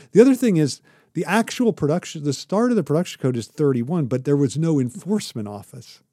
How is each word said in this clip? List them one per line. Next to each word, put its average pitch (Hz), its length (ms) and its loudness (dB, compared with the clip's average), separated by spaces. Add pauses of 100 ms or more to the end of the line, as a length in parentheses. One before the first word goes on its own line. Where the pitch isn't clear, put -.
(100)
The 185 100 6
other 262 140 8
thing 240 220 2
is 151 240 0 (320)
the 170 140 -4
actual 220 460 0
production, 156 520 -4
the 143 80 -2
start 220 400 -2
of 226 40 2
the 185 60 0
production 151 400 -2
code 127 140 0
is 113 100 -6
thirty-one, 139 600 -2
but 127 180 -4
there 143 120 2
was 143 220 0
no 160 220 0
enforcement 131 680 -6
office. 104 540 -16 (120)